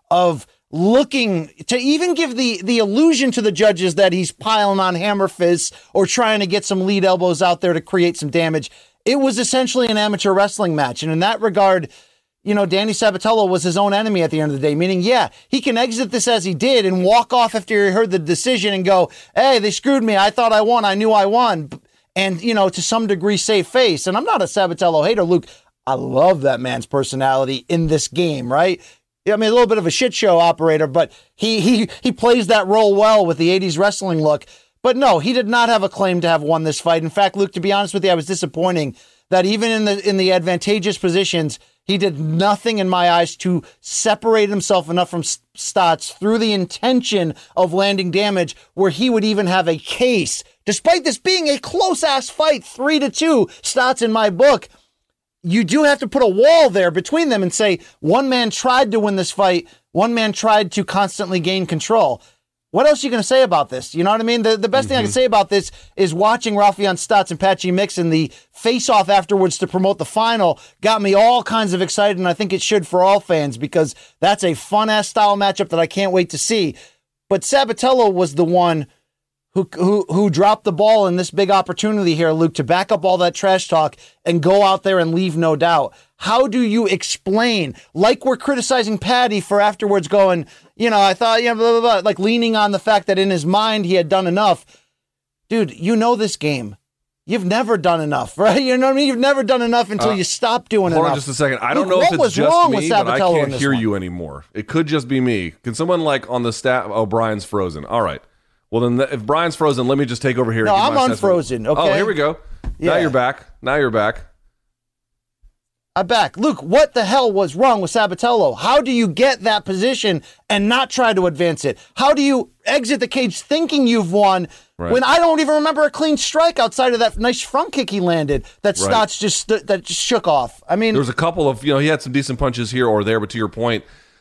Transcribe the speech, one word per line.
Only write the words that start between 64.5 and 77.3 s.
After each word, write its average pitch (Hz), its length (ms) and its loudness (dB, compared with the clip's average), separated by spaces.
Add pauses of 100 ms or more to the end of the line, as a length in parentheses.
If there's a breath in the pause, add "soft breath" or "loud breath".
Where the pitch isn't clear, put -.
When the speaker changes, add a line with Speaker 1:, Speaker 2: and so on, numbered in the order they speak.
Speaker 1:
the 208 120 -2
best 269 200 0
thing 262 80 -2
I 247 40 0
can 208 80 -2
Speaker 2:
Mm-hmm. 202 40 -6
Speaker 1:
say 254 120 2
about 208 240 2
this 202 240 -2 (240 soft breath)
is 180 180 0
watching 214 400 0
Raufeon 202 440 2
Stotts 196 340 0
and 151 80 -8
Patchy 185 320 0
Mix 196 260 -2
in 170 120 0
the 160 200 0 (220 loud breath)
face-off 226 560 0
afterwards 196 500 2
to 180 80 -4
promote 190 320 0
the 160 60 -4
final 220 560 0 (200 loud breath)
got 214 220 0
me 196 100 2
all 226 300 4
kinds 220 300 -2
of 185 100 -2
excited, 202 340 0
and 180 120 -2
I 170 40 0
think 185 200 -4
it 185 100 -4
should 202 240 0
for 180 160 0
all 196 160 4
fans, 147 400 -2
because 151 380 -2 (240 soft breath)
that's 196 240 0
a 165 100 0
fun-ass 214 540 -2
style 208 280 2
matchup 196 340 -2
that 165 100 0
I 165 80 2
can't 190 240 -2
wait 180 180 0
to 139 80 -10
see. 202 380 -2 (520 loud breath)
But 196 140 0